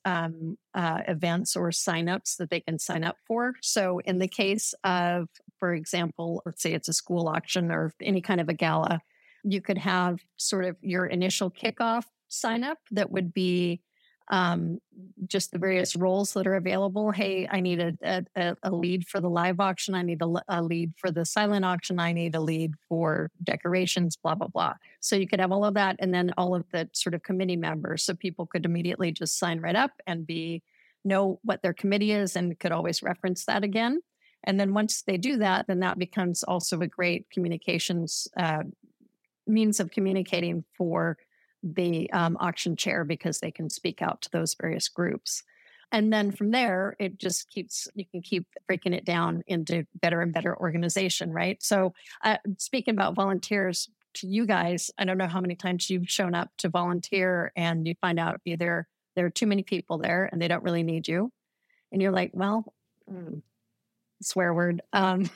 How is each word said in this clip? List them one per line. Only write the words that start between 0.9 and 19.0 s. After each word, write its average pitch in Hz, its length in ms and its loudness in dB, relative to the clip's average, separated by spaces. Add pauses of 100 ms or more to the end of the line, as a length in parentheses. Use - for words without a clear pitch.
events 170 480 0
or 175 120 2
signups 170 680 -2
that 170 120 -4
they - 120 0
can 160 180 -4
sign 170 240 -2
up 170 140 -2 (100)
for. 240 340 0
So 185 380 0
in 185 200 0
the 190 100 2
case 202 440 0 (120)
of, 175 420 2 (320)
for 175 140 0
example, 170 720 -2
let's - 180 -8
say 165 100 0
it's 165 140 -4
a 165 60 -2
school 170 340 0
auction 165 420 0
or 160 320 0
any 190 200 2
kind 180 180 2
of 160 80 0
a 170 60 0
gala, 160 480 2 (420)
you 202 180 2
could 190 160 0
have 180 420 2 (180)
sort - 280 0
of 180 160 -4
your 185 240 0
initial 185 460 0
kickoff 226 540 0 (240)
sign 233 340 -2
up 302 140 -4 (140)
that 202 200 0
would 185 220 -2
be, 180 480 2 (500)
um, 175 480 2 (480)
just - 240 -2
the 180 80 -4
various 185 380 0
roles 185 360 2
that 190 140 0
are 190 80 4
available. 190 560 0
"Hey, 190 400 0
I 196 80 0
need 180 220 2
a, 170 200 0
a, 180 240 0 (120)
a, 175 260 0
a 190 80 -2
lead 175 340 0